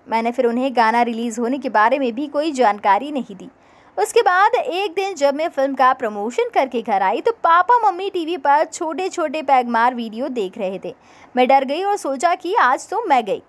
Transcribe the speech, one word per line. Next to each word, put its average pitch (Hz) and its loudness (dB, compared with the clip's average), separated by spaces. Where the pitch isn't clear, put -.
मैंने 226 -2
फिर 247 0
उन्हें 247 -2
गाना 233 4
रिलीज 233 -4
होने 247 -2
के 254 -8
बारे 220 2
में 240 -2
भी 285 -6
कोई 294 -2
जानकारी 214 2
नहीं 226 -8
दी। 180 -20
उसके 427 2
बाद 403 4
एक 359 -2
दिन 392 -4
जब 277 2
मैं 311 -2
फिल्म 277 -2
का 254 4
प्रमोशन 233 -4
करके 254 0
घर 196 0
आई, 214 0
तो 453 0
पापा 381 4
मम्मी 370 -6
टीवी 339 -6
पर 285 2
छोटे-छोटे 320 -6
पैग 254 2
मार 240 2
वीडियो 226 -8
देख 214 -6
रहे 190 -6
थे। 180 -10
मैं 254 4
डर 277 6
गई 294 -4
और 403 0
सोचा 320 -2
कि 349 -6
आज 294 2
तो 440 -4
मैं 254 2
गई 202 -4